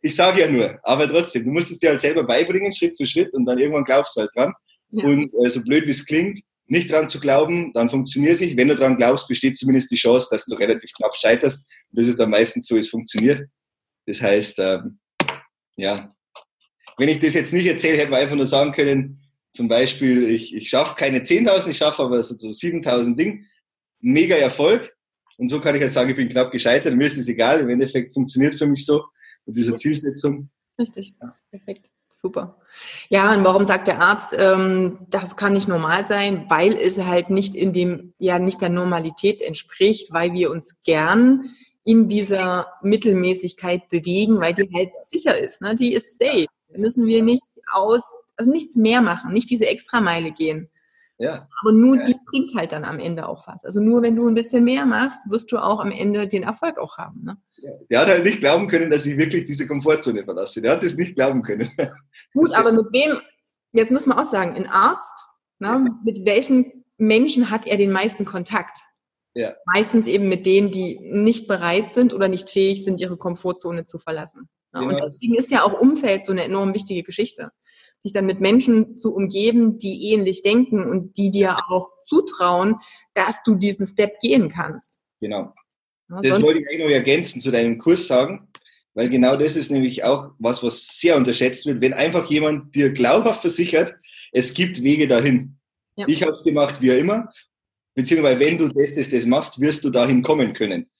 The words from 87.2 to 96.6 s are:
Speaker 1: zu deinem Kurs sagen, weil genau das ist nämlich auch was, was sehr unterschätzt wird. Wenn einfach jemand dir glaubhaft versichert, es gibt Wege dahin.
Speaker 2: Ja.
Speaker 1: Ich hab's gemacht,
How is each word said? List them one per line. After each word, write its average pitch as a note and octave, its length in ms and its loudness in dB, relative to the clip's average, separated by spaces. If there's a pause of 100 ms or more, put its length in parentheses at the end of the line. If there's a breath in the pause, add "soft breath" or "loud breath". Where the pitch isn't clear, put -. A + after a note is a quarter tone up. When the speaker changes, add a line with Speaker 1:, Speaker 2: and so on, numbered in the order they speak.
Speaker 1:
zu C3+ 100 -2
deinem A#2 280 0
Kurs F3 280 2
sagen, C#3 400 0 (460 soft breath)
weil A#2+ 160 -2
genau B2+ 260 4
das D3+ 220 0
ist D3 140 -4
nämlich C3 340 -2
auch C#3 340 0
was, A#2+ 240 -2
was - 360 -6
sehr E3 180 4
unterschätzt B2 480 0
wird. B2+ 160 -4
Wenn C3 120 2
einfach E3 360 -2
jemand D3+ 460 -2
dir C#3 180 2
glaubhaft D3 480 2
versichert, E3+ 540 0 (360 loud breath)
es B2+ 220 0
gibt F3 300 -4
Wege D3 240 2
dahin. B2 500 2 (400)
Speaker 2:
Ja. G3+ 100 -8
Speaker 1:
Ich - 160 0
hab's D#3 200 -4
gemacht, C#3+ 380 0